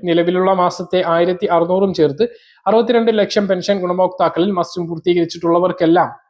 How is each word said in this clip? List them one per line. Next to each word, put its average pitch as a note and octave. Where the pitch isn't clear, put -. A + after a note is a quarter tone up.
നിലവിലുള്ള F3+
മാസത്തെ F3+
ആയിരത്തി F3
അറുന്നൂറും F3
ചേർത്ത് D3+
അറുപത്തിരണ്ട് A3+
ലക്ഷം G3+
പെൻഷൻ F#3+
ഗുണഭോക്താക്കളിൽ F3+
മസ്റ്റും F3
പൂർത്തീകരിച്ചിട്ടുള്ളവർക്കെല്ലാം E3+